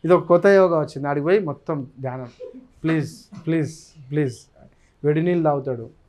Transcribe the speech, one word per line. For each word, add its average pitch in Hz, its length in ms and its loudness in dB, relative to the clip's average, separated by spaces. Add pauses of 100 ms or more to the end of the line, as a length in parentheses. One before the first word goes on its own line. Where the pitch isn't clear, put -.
ఇది 165 80 6
ఒక 175 100 4
కొత్త 175 240 4
యోగా 185 320 6
వచ్చింది. 143 280 -6
ఆడికి 143 160 -2
పోయి 180 160 2
మొత్తం 147 480 -6 (120)
ధ్యానం, 127 300 -10 (540)
"ప్లీజ్, 160 360 -4 (260)
ప్లీజ్, 160 320 -2 (340)
ప్లీజ్." 143 260 -2 (680)
వేడి 151 180 2
నీళ్ళు 175 220 0
తాగుతాడు 131 460 -2 (200)